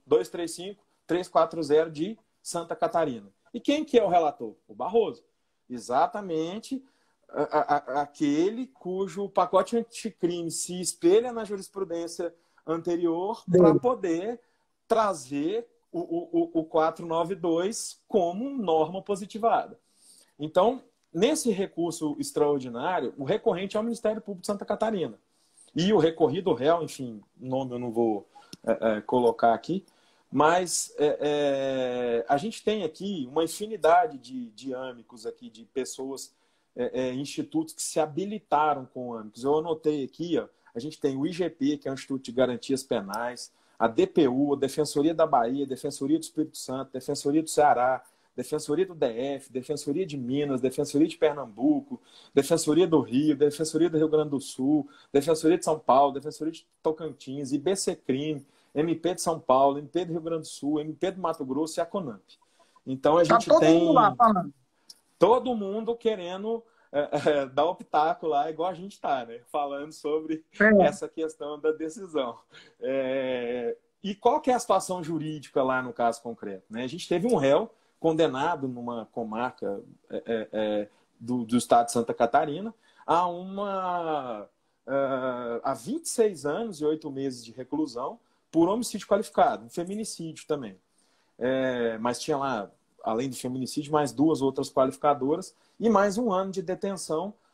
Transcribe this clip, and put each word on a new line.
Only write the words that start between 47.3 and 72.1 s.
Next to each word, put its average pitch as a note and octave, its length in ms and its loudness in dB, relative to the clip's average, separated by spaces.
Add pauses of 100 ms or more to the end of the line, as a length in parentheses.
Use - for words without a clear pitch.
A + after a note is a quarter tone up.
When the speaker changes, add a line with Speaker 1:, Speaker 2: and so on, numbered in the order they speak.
Speaker 1:
do D#3 80 -8
Ceará, B2+ 540 4 (320)
Defensoria D3+ 480 -2
do F3+ 120 -8
D D3 100 0 (300)
F, - 160 -16
Defensoria D3 520 -4
de D3 140 -8
Minas, C3+ 420 -2
Defensoria C#3+ 460 2
de E3+ 100 -8
Pernambuco, C3+ 840 0 (320)
Defensoria D#3+ 540 4
do D#3 120 6
Rio, C3+ 360 2
Defensoria D#3 520 2
do D#3+ 80 -2
Rio D#3 120 4
Grande D3+ 220 2
do C#3 100 -2
Sul, C#3 480 0 (240)
Defensoria D#3+ 440 4
de E3+ 80 -6
São D#3+ 140 0
Paulo, C3+ 360 4
Defensoria D3+ 380 -8
de - 140 -20 (160)
Tocantins, C#3+ 680 -4
I C#3+ 60 0
B F3+ 180 0
C F#3 180 -2
Crime, C#3+ 500 -4 (300)
M D#3+ 220 0
P F3 180 -2
de - 80 -8
São E3 160 -2
Paulo, C#3 400 4
M D3 80 -10
P E3+ 180 -2
do E3 80 -8
Rio E3+ 80 -4
Grande D#3+ 220 -6
do D3+ 60 -14
Sul, D3 320 -4
M D#3 120 -8
P F3 200 -4
do F#3 80 -12
Mato D#3+ 240 -4
Grosso D3+ 340 -4
e - 20 -2
a E3+ 60 -2
conamp. C#3 360 -8 (640)
Então, C#3 320 2
a - 80 6
Speaker 2:
Tá A3 100 6
Speaker 1:
gente A3+ 140 4
Speaker 2:
todo D#4 120 8
Speaker 1:
tem D#3+ 180 8
Speaker 2:
mundo E3+ 140 4
lá A3 240 6
falando. F#3+ 360 4 (640)
Speaker 1:
todo A#3+ 380 6
mundo G#3+ 400 -4
querendo, G#3+ 680 -4 (300)
é, C#3+ 220 -2
é, D3 340 2
dar C#3 200 0
o F3+ 100 -2
pitaco E3 500 0
lá, D3+ 240 0
igual D#3+ 180 -4
a F#3 60 -4
gente F#3+ 260 -14
tá, C3+ 240 -2
né? A#2 220 -16
Falando C#3+ 460 -6
sobre D#3 520 -4 (140)
Speaker 2:
É. G#3 240 8
Speaker 1:
essa D3 260 2
questão D#3 520 -6
da D#3 100 2
decisão. D#3 640 -4 (440)